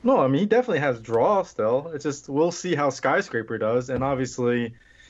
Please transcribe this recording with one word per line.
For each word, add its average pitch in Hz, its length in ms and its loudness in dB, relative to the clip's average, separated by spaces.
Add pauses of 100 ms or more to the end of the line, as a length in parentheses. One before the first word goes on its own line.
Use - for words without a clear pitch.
No, 240 160 4
I 131 80 4
mean, 139 120 4
he 208 60 2
definitely 226 320 2
has 131 220 0
draw 117 420 2
still. 127 500 -2
It's 147 120 -10
just, 139 260 -6
we'll 160 220 2
see 175 220 -4
how 143 140 2
Skyscraper 127 680 -2
does, 120 320 -2
and 127 120 -2
obviously, 123 720 -2 (380)